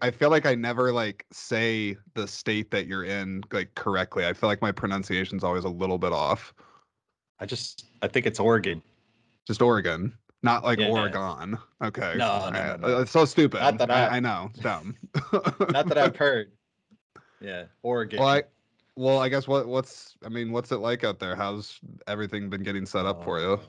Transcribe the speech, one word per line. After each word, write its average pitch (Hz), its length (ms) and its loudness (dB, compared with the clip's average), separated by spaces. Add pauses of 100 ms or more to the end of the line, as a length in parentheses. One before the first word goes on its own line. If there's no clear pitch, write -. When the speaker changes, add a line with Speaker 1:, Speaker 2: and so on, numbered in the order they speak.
Speaker 1:
I 123 80 2
feel 147 220 4
like 151 160 6
I 127 80 4
never, 120 360 0
like, 110 400 -2
say 113 640 -2 (200)
the 104 120 -4
state 107 440 -4
that 101 160 -2
you're 95 160 -6
in, 95 480 -6
like, 95 240 -4
correctly. 92 500 -2
I 87 80 0
feel 110 160 0
like 101 140 0
my 104 80 2
pronunciation's 95 720 -4
always 92 220 -2
a 95 40 -2
little 92 300 -2
bit 87 140 0
off. 76 380 0 (880)
Speaker 2:
I 98 60 -8
just, - 400 -10 (160)
I 101 60 -2
think - 180 0
it's - 140 0
Oregon. 104 420 4 (640)
Speaker 1:
Just 107 160 -4
Oregon, 101 560 2 (240)
not, 120 220 2
like, 117 160 2
Speaker 2:
Yeah. 107 100 2
Speaker 1:
Oregon. 98 680 -2 (240)
Okay. 101 340 -4
Speaker 2:
No, 113 80 2
no, 104 60 2 (140)
Speaker 1:
All 92 60 -4
Speaker 2:
no, 104 80 -2 (120)
Speaker 1:
right. - 80 -8
Speaker 2:
no. 123 220 2
Speaker 1:
It's 123 100 -2
so 160 140 6
stupid. 139 340 4
Speaker 2:
Not 131 180 4
that 117 140 2
Speaker 1:
I, 123 160 6
Speaker 2:
I 117 80 0
Speaker 1:
I 127 40 0
know. 107 300 -2
It's 110 140 -12
dumb. 95 320 -4 (180)
<laughs> - 200 -2 (360)
Speaker 2:
Not 160 200 2
that 147 100 4
I've 131 160 4
heard. 127 380 0 (840)
Yeah, 92 260 -10 (180)
Oregon. 120 360 -2
Speaker 1:
Well, 135 100 4
I, 143 140 4 (520)
well, 131 240 4
I 131 100 2
guess 131 180 0
what, 135 200 2
what's, - 480 -6 (100)
I 117 40 -10
mean, 117 220 -4
what's 120 200 -4
it 127 60 0
like 117 260 0
out 104 160 -2
there? 92 160 -4
How's 101 440 -6 (280)
everything 104 420 -6
been 98 140 -6
getting 98 240 -4
set 92 180 -2
up 95 180 -4
for 87 160 -2
you? 95 300 2